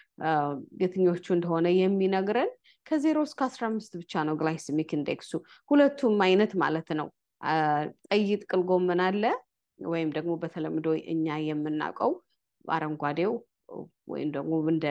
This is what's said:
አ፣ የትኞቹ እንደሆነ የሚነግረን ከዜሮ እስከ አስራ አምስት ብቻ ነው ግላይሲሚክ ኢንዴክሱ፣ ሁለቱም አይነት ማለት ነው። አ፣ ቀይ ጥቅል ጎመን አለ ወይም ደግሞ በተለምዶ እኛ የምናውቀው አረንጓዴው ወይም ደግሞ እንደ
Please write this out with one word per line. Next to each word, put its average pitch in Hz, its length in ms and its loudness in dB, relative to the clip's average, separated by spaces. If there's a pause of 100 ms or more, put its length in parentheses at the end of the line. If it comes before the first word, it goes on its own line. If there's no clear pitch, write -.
(200)
አ፣ 160 120 -2 (480)
የትኞቹ 180 520 0
እንደሆነ 170 400 2
የሚነግረን 190 800 2 (340)
ከዜሮ 311 360 2
እስከ 294 220 -4
አስራ 254 220 -4
አምስት 220 300 -4
ብቻ 170 280 -4
ነው 156 140 -2
ግላይሲሚክ 156 560 -2
ኢንዴክሱ፣ - 380 -4 (380)
ሁለቱም 277 520 4
አይነት 190 360 4
ማለት 156 340 0
ነው። 156 180 -4 (320)
አ፣ 156 140 0 (500)
ቀይ 208 300 2
ጥቅል 190 280 0
ጎመን 180 380 2
አለ 190 220 0 (560)
ወይም 165 320 -2
ደግሞ 160 260 -2
በተለምዶ 160 500 -4 (200)
እኛ 160 360 -2
የምናውቀው 151 680 -2 (520)
አረንጓዴው 156 680 -2 (760)
ወይም 143 240 -4
ደግሞ 143 220 -4 (140)
እንደ 160 240 0